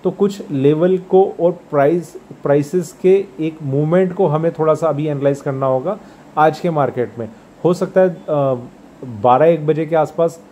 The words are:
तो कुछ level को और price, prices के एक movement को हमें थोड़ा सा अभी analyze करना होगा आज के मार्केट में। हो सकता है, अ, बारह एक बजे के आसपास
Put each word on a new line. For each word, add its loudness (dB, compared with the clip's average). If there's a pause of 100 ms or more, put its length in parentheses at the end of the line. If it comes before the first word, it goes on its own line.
तो -2
कुछ -4
level 2
को 2
और 2
price, 0 (260)
prices -2
के 4 (140)
एक -6
movement 0
को 0
हमें 0
थोड़ा 0
सा 0
अभी -2
analyze -2
करना -4
होगा -2 (380)
आज 2
के -4
मार्केट -2
में। -8 (360)
हो 2
सकता 0
है, 4
अ, -6 (1040)
बारह 4
एक 2
बजे -2
के -4
आसपास -2 (100)